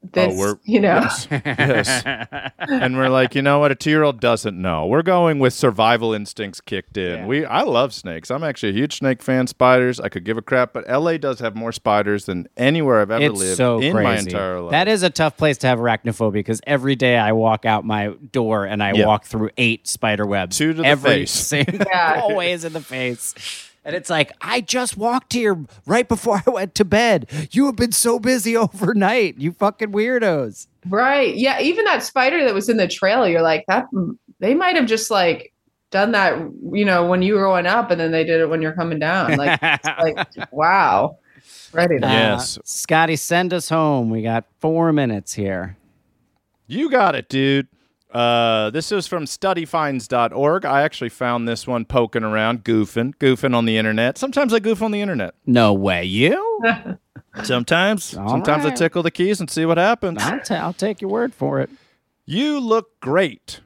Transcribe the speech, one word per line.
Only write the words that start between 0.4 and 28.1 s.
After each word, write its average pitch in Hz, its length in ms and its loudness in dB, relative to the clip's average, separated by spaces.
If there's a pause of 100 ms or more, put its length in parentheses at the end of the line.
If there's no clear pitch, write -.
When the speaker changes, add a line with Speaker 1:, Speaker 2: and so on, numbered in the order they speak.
Speaker 1:
you 214 160 2
know. 190 220 4
Speaker 2:
yes, - 280 -4
yes. 131 720 0
Speaker 3:
<laughs> 131 560 -10 (100)
Speaker 2:
And 208 260 0
we're 131 140 2
like, 131 260 2
"You 139 60 0
know 143 180 4
what? 147 120 4
A 131 40 0
two-year-old 151 460 2
doesn't 110 380 0
know. 85 260 0
We're 127 160 2
going 170 380 2
with 127 140 4
survival 113 600 2
instincts 104 480 -8
kicked - 340 -8
in." 90 240 -4
Speaker 3:
Yeah. 87 60 -12
Speaker 2:
We, 139 200 -2
I 151 180 0
love 131 300 0
snakes. 82 380 -10
I'm 143 140 -4
actually 123 240 -4
a 98 40 -2
huge 135 260 -2
snake 131 220 -2
fan, 127 260 0
spiders. 127 520 2
I 101 80 -6
could 95 160 -8
give 110 140 -4
a 113 40 -6
crap, 123 300 0
but 117 160 -10
L 147 220 0
A 165 80 -2
does 139 220 -4
have 113 140 -6
more 113 200 -8
spiders 104 540 0
than 90 280 -6
anywhere 135 460 2
I've 101 100 0
ever 117 140 2
Speaker 3:
It's 107 140 0
Speaker 2:
lived 92 180 0
Speaker 3:
so 120 240 2
Speaker 2:
in 156 120 0
my 110 100 2 (120)
Speaker 3:
crazy. 98 140 -4
Speaker 2:
entire 92 320 -4
life. 85 100 -6
Speaker 3:
That 175 160 2
is 208 160 0
a 180 60 2
tough 156 260 -2
place 151 240 0
to 135 80 0
have 123 120 2
arachnophobia 110 680 -2
'cause 113 200 -4
every 139 300 0
day 123 220 2
I 110 160 2
walk 110 320 2
out 107 180 0
my 104 300 -2 (180)
door 110 320 0
and 104 180 -4
I 101 120 0
Speaker 2:
Yeah. 104 120 4
Speaker 3:
walk 107 200 2
through 110 320 -4
eight 117 280 0
spider 104 400 -2
webs. 95 320 -4
Speaker 2:
Two 156 180 2
to 160 60 -6
the 135 60 2
Speaker 3:
Every 139 220 2
Speaker 2:
face. 107 220 0
Speaker 3:
single, 175 600 -2
Speaker 1:
Yeah. 170 320 2
Speaker 3:
<laughs> - 0 -
always 180 400 -2
in 165 80 -8
the 160 80 -8
face. - 840 -10 (200)
And 147 100 -8
it's - 140 -8
like, 156 320 0
"I 240 180 -4
just 247 380 -4
walked 240 360 -2
here 214 240 0 (300)
right 240 200 2
before 208 380 0
I - 60 4
went 190 240 -4
to 208 100 4
bed. 202 420 2 (240)
You 269 160 4
have 240 100 -2
been 233 160 0
so 240 260 0